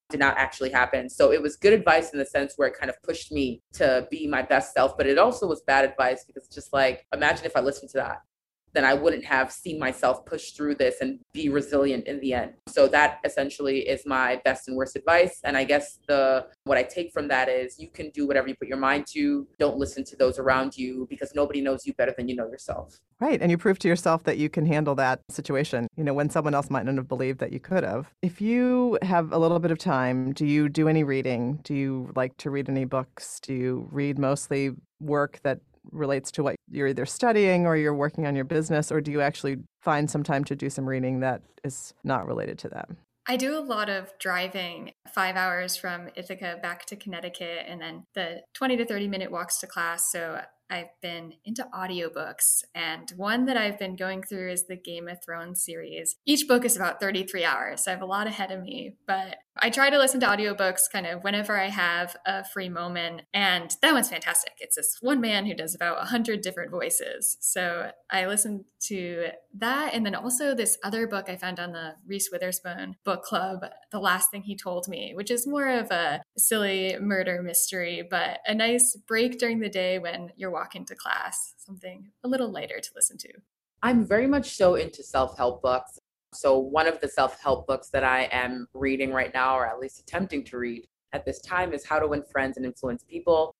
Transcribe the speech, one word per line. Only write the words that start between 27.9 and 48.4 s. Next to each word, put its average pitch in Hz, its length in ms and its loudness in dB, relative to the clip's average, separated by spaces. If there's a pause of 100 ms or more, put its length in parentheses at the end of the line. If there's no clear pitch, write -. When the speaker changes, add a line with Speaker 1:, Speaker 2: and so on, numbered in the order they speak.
Speaker 2:
If 180 220 -4
you 247 580 4
have 170 320 2
a 170 60 4
little 165 200 6
bit 170 120 2
of 165 80 2
time, 131 560 2
do 156 100 0
you 147 240 4
do 156 180 2
any 156 160 6
reading? 131 600 0
Do 147 120 -4
you 135 400 -2
like 131 240 0
to 147 120 -6
read 139 180 -2
any 135 160 0
books? - 560 -6
Do 135 140 -6
you 127 360 -2
read 143 280 -2
mostly 139 540 0 (280)
work 147 440 0
that 131 160 0 (320)
relates 147 400 -2
to 156 100 -2
what 139 140 0 (120)
you're 139 200 0
either 139 180 -2
studying 202 580 4
or 165 120 4
you're 151 180 2
working 147 320 0
on 143 80 0
your 135 100 0
business, 156 460 0
or 156 100 2
do 147 120 -4
you 147 80 0
actually 143 360 0 (240)
find 151 300 2
some 147 140 -2
time 143 180 0
to 143 140 -4
do 139 120 -4
some 135 160 -6
reading 131 360 -2
that 127 220 -2 (200)
is - 400 -10
not 131 240 -2
related 110 320 -6
to - 100 -12
that? - 200 -12 (400)
Speaker 3:
I 254 80 -2
do 269 200 -2
a 311 40 -4
lot 220 280 -4
of 190 300 -6
driving, 180 720 -4 (240)
five 185 220 0
hours 180 400 -2
from 175 400 -8
Ithaca 185 440 -10
back 175 260 -10
to 202 100 -14
Connecticut, 175 720 -10
and 170 120 -14
then 165 220 -12 (120)
the 170 280 -6 (100)